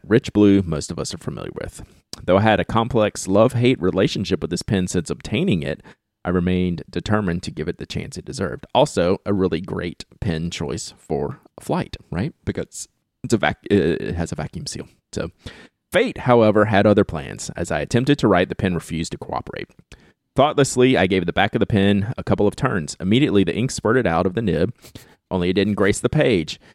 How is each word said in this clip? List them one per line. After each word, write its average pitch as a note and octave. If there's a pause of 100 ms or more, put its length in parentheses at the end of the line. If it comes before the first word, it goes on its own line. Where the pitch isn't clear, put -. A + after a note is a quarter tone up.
rich -
blue G2+
most D#2+
of E2
us -
are E2
familiar G1+ (100)
with. - (400)
Though F2+
I G2+
had G#2+
a E2+
complex A2+
love-hate A#2
relationship F#2+
with D#2+
this E2+
pen F#2+
since F#2
obtaining G#2+
it, - (420)
I -
remained F2+
determined F2+
to -
give -
it F2
the -
chance -
it -
deserved. - (120)
Also, G2
a G2+
really F2
great F2+ (160)
pen E2+
choice -
for - (180)
a -
flight, - (160)
right? G2 (120)
Because - (380)
it's -
a G#2+
vac-, -
it D#2
has F2
a -
vacuum -
seal. - (260)
So, - (640)
fate, A3
however, G#2+
had G#2+
other G#2
plans. C#2
As E2+
I D2+
attempted C3
to A#2+
write, F#2
the -
pen F#2+
refused E2
to D2+
cooperate. - (640)
Thoughtlessly, C3
I F2+
gave F#2
the E2+
back G2
of A#2+
the G#2
pen G2+
a F#2+
couple G2+
of F#2+
turns. G#2
Immediately, G2+
the E2+
ink A#2
spurted A2+
out F2
of F2+
the A2+
nib, F2+ (560)
only F2+
it -
didn't G2+
grace G2+
the -
page. B2 (140)